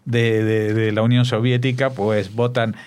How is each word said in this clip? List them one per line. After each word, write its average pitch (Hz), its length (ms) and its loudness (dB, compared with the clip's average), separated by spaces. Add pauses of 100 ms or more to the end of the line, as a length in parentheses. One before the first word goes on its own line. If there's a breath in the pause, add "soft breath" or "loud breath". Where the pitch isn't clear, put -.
de, 117 400 2
de, 107 300 0
de 110 180 0
la 107 80 0
Unión 120 240 4
Soviética, 123 640 0
pues 104 460 -2
votan 120 420 -2 (100)